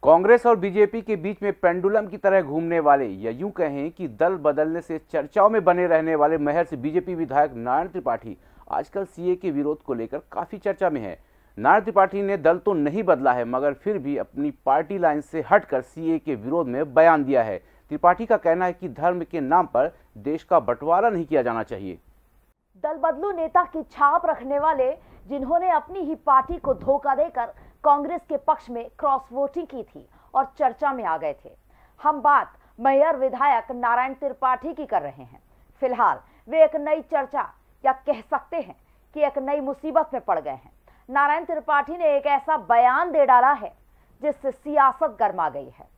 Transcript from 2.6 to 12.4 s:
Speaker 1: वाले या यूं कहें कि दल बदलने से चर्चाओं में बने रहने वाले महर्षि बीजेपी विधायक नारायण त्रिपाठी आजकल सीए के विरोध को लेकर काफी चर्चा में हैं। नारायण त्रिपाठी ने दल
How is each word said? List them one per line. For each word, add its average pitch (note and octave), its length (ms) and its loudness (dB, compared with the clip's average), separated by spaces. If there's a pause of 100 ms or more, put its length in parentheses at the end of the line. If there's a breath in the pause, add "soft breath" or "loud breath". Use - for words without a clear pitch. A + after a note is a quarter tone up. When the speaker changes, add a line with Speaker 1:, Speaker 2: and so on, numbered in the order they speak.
Speaker 1:
वाले C#3+ 260 4
या G#2 260 -8
यूं D3 180 -8
कहें D3+ 420 -4
कि F3 160 -12
दल D#3 280 0
बदलने D3+ 460 0
से D#3+ 200 -10 (100)
चर्चाओं E3 380 2
में D3 140 0
बने F3+ 240 4
रहने D#3+ 280 2
वाले D3+ 220 4
महर्षि D3+ 380 -2
बीजेपी D#3+ 400 -4
विधायक D3 380 0
नारायण B2+ 340 -2
त्रिपाठी A#2+ 500 -6 (340 soft breath)
आजकल F#3 340 -6
सीए F3+ 300 -4
के F3+ 160 -6
विरोध D3 300 -2
को - 120 -6
लेकर A#2 240 -6 (140)
काफी - 260 -8
चर्चा F#3+ 320 -2
में C#3+ 120 -4
हैं। F#2+ 160 -10 (420)
नारायण D#3+ 220 4
त्रिपाठी G3 400 0
ने G3 160 -2
दल D#3+ 200 2